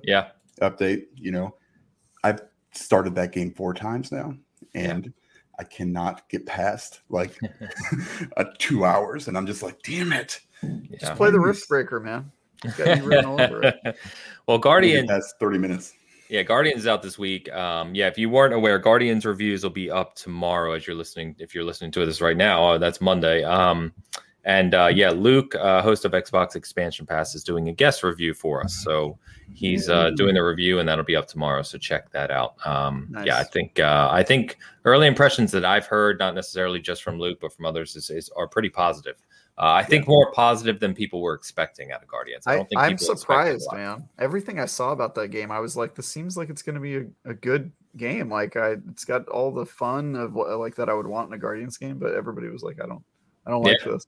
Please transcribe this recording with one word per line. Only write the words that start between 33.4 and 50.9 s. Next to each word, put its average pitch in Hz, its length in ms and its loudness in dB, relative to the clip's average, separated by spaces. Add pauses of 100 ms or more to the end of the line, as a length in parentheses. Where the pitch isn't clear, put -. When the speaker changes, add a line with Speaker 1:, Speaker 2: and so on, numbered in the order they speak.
Speaker 3:
Nice. - 80 -8
Speaker 1:
think, - 280 -4
uh, 73 320 4
I 87 120 4
think 131 340 0 (260)
early 139 240 6
impressions 127 460 4
that 92 100 2
I've 98 220 2
heard, 104 340 2
not 92 160 -2
necessarily 90 460 -4
just 85 220 -8
from 85 160 -8
Luke, 87 220 -4
but 78 120 -10
from 82 120 -12
others, 80 300 -6
is, 78 140 -12
is, 80 260 -10
are 85 140 -4
pretty 107 200 -2
positive. 78 460 -2 (420)
Uh, 80 140 4
I 92 120 6
think 147 220 2
Speaker 3:
Yeah. - 40 -6
Speaker 1:
more 143 240 8
positive 113 480 2
than 98 140 -2
people 95 260 -6
were 85 140 -2
expecting 71 580 -8
out 57 80 -12
of - 80 -20
Guardians. 62 380 -10
I 127 60 2
Speaker 3:
I, - 40 2
Speaker 1:
don't 95 100 -4
think 127 140 0
Speaker 3:
I'm 170 160 2
Speaker 1:
people 175 160 -2
expected - 20 0
a - 40 -14
Speaker 3:
surprised, 143 480 0
Speaker 1:
lot. 101 100 -10
Speaker 3:
man. 101 320 -12 (100)
Everything 185 400 -6
I 127 60 -4
saw 127 260 -6
about 127 240 -4
that 107 140 -6
game, 107 220 -8
I 107 80 -6
was 117 180 -8
like, 120 180 -6
"This 131 120 -12
seems 180 280 -10
like 165 140 -8
it's 147 140 -14
gonna 147 180 -8
be 139 160 -8
a, 131 80 -8 (180)
a 117 120 -12
good 135 360 -2 (240)
game." 117 360 -6
Like, 107 260 -2
I, 110 200 0 (120)
it's - 160 -16
got 127 240 -2
all 131 240 -2
the 123 140 -6
fun 135 480 -6
of 120 180 -8
wha-, 110 240 -4
like, 113 180 -6
that 117 140 -4
I 107 60 2